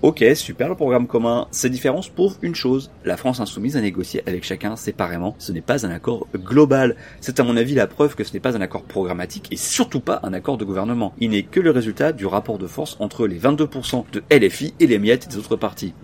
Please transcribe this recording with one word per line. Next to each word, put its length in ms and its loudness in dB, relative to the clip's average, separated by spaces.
Ok, 200 4
super, 340 -4
le 60 -4
programme 320 2
commun. 460 0
Ces 180 -2
différences 400 -2
prouvent 320 0
une 120 -4
chose. 360 -2
La 100 -2
France 240 -2
insoumise 380 -4
a 20 2
négocié 460 -2
avec 180 -4
chacun 320 -6
séparément. 640 -4
Ce 140 -8
n'est 100 -6
pas 240 0
un 40 -2
accord 440 -6
global. 640 4
C'est 180 -4
à 40 6
mon 120 2
avis 180 0
la 120 4
preuve 280 0
que 80 -6
ce 120 -8
n'est 60 -4
pas 180 -2
un 20 -2
accord 220 -6
programmatique 680 -6
et 60 -6
surtout 440 -2
pas 220 -2
un 120 -4
accord 240 -4
de 80 -4
gouvernement. 520 -2
Il 120 0
n'est 140 2
que 160 0
le 100 6
résultat 420 2
du 140 -4
rapport 320 -2
de 80 -6
force 340 -8
entre 260 -2
les 120 -4
vingt-deux 280 2
pour 200 -8
cent 260 -2
de 160 -6
L 220 6
F 100 -10
I 200 -8
et 60 8
les 120 4
miettes 320 2
des 80 -8
autres 180 -2
partis. 480 -6